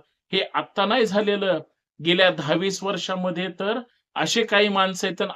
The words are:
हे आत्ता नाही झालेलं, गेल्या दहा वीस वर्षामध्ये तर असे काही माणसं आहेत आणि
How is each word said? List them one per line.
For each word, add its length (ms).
हे 220
आत्ता 320
नाही 200
झालेलं, 540
गेल्या 240
दहा 240
वीस 300
वर्षामध्ये 640
तर 200
असे 280
काही 260
माणसं 380
आहेत 140
आणि 140